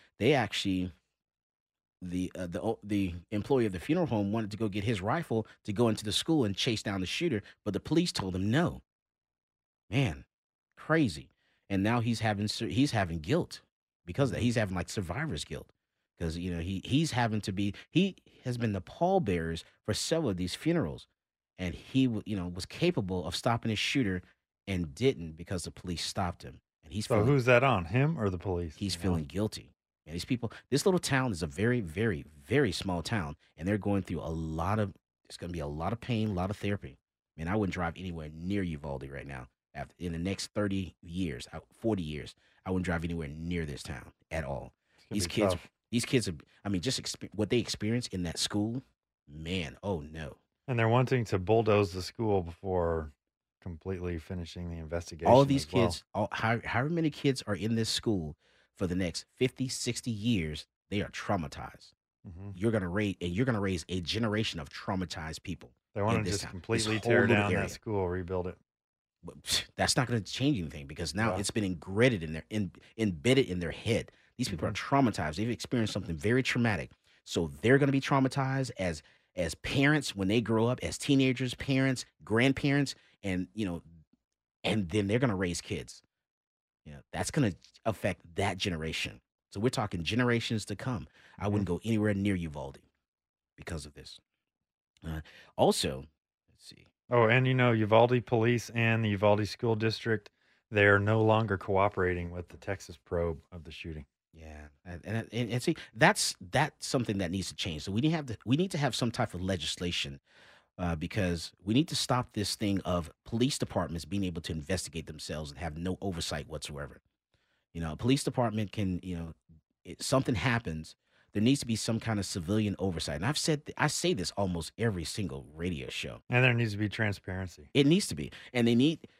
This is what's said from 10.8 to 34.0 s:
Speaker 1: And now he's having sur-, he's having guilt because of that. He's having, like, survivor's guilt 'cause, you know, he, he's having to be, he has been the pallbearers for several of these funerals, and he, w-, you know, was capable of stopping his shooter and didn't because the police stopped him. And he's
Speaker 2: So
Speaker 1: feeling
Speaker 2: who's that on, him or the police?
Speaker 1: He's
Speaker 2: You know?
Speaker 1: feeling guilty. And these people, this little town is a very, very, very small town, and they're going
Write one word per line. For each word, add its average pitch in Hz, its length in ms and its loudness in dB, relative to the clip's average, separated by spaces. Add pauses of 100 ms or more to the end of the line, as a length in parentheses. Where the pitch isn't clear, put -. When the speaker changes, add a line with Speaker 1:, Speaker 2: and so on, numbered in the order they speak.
Speaker 1:
And 98 140 2
now 117 160 4
he's 113 200 0
having 107 280 0
sur-, 110 200 -4
he's 123 240 2
having 85 280 0
guilt 110 420 -2 (440)
because 123 260 0
of 85 40 -4
that. 69 60 -2
He's 120 140 4
having, 104 200 0
like, 87 140 -4
survivor's 107 560 -4
guilt - 260 -12 (480)
'cause, 82 180 -2
you 87 160 -4
know, 85 60 -4
he, 90 240 -4
he's 151 280 2
having 113 300 2
to 104 100 -4
be, 101 220 0 (160)
he 185 260 2 (300)
has 123 120 -2
been 113 160 0
the 95 80 -2
pallbearers 95 840 0 (220)
for 104 80 0
several 160 380 0
of 92 60 -2
these 87 180 -2
funerals, 151 520 -2 (520)
and 90 160 -2
he, - 300 2
w-, 110 200 0
you 107 100 -4
know, 90 120 -2
was 90 180 -8
capable 95 600 -2
of 82 100 -6
stopping 117 340 0
his 107 100 0
shooter 95 420 0 (460)
and 90 280 -2
didn't 85 420 0
because 87 260 -6
the - 80 -10
police - 320 -6
stopped 90 400 -4
him. - 180 -16 (220)
And - 100 -18
he's 107 140 -4
Speaker 2:
So 120 80 4
Speaker 1:
feeling 107 120 6
Speaker 2:
who's 135 180 6
that 123 180 8
on, 113 220 4
him 135 340 2
or 107 100 2
the 92 80 -4
police? 87 380 -2
Speaker 1:
He's 95 200 -4
Speaker 2:
You - 40 -10
know? - 40 -14
Speaker 1:
feeling 85 220 2
guilty. 95 480 -4 (320)
And 78 100 -12
these 87 100 -6
people, 120 260 -2 (180)
this 139 160 2
little 185 140 4
town 131 320 0
is 85 120 -4
a 85 40 -4
very, 107 320 2
very, 92 460 -2 (200)
very 127 260 4
small 87 300 -2
town, 80 340 -4 (220)
and 82 100 -4
they're 104 100 2
going 98 260 0